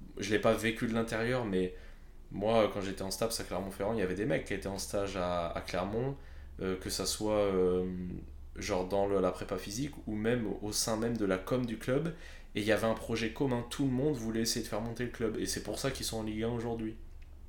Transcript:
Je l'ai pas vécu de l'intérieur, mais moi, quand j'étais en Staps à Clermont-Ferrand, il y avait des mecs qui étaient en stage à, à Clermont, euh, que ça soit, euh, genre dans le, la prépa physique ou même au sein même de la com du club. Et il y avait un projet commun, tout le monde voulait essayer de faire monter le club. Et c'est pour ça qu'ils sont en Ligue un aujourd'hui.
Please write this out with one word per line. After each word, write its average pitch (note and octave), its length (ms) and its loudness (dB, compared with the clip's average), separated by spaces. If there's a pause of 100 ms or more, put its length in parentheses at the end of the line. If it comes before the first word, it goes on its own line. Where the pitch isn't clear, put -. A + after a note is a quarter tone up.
(180)
Je G2 120 -2
l'ai G#2+ 80 6
pas A2+ 160 6
vécu A2+ 320 0
de A2 80 0
l'intérieur, A#2 500 0
mais F#2 300 2 (580)
moi, G#2 400 4
quand G#2 80 -4
j'étais F#2+ 220 -4
en F#2+ 80 -4
Staps - 300 0
à G2 40 -6
Clermont-Ferrand, G2 480 -2
il A#2 60 0
y G2+ 40 2
avait F2+ 120 0
des G2+ 120 0
mecs D3+ 200 0
qui G2+ 80 -4
étaient F#2+ 140 -4
en G2 100 -2
stage G2 380 -2
à, F2 320 0
à F2+ 120 -4
Clermont, A2 560 0 (440)
euh, F#2 160 0
que G2 140 -6
ça F#2 160 0
soit, G#2+ 320 2
euh, F#2 460 4 (720)
genre F#2 300 0
dans G2 200 4
le, G2 140 4
la F#2 120 4
prépa - 240 -4
physique A#2 380 -4 (120)
ou G#2+ 80 -2
même A2+ 320 2 (160)
au G#2+ 100 -2
sein A2 240 2
même A#2 200 0
de G#2+ 80 2
la F#2+ 140 4
com B2+ 260 0
du A2+ 140 -2
club. D#3 360 0 (400)
Et A2 60 0
il G#2 60 0
y G#2+ 60 6
avait G#2 140 6
un A2+ 80 4
projet A2+ 380 -2
commun, B2 380 0
tout - 140 0
le C3+ 60 4
monde C#3 240 2
voulait A2+ 280 0
essayer A#2 200 0
de - 60 -8
faire G#2+ 120 -2
monter A#2 240 -4
le A#2+ 60 -4
club. - 280 0
Et G2 80 0
c'est C#3 160 -2
pour - 160 -4
ça C#3 120 -2
qu'ils B2+ 140 -4
sont A2 140 -2
en A2 60 -2
Ligue G#2+ 180 -2
un A2+ 80 0
aujourd'hui. A2+ 460 -2 (520)